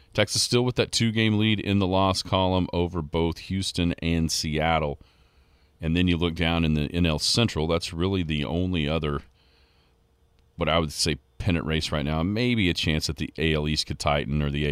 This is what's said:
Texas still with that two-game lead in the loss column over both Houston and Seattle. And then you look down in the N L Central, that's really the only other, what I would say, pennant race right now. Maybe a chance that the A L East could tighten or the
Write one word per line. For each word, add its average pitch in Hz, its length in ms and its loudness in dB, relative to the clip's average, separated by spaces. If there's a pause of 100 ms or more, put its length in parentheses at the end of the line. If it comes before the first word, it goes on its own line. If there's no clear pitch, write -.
(120)
Texas 107 300 0
still 123 220 2
with 123 120 -2
that - 160 0
two-game 110 460 2
lead 107 220 2
in 101 180 2
the 98 80 2
loss 95 360 2
column 92 500 0
over 87 300 -2
both 82 360 -2
Houston 92 560 -2
and 82 360 0
Seattle. 78 680 0 (840)
And 82 160 0
then 90 120 4
you 87 80 4
look 82 180 0
down 85 300 0
in 78 100 2
the 73 180 0
N 87 140 2
L 78 120 2
Central, 80 480 0
that's 82 260 -2
really 92 300 0
the 76 220 -2
only 85 440 0
other, 76 340 -2 (1300)
what 82 120 -2
I 80 100 2
would 80 140 0
say, 76 260 -2 (200)
pennant 85 280 0
race 78 240 -2
right 73 140 -2
now. 78 180 0
Maybe 107 480 0
a 80 40 2
chance 78 340 0
that 78 80 -4
the - 200 -6
A 78 180 0
L 76 140 0
East 78 180 -2
could 76 120 -8
tighten 73 420 0
or 73 100 0
the 73 220 -2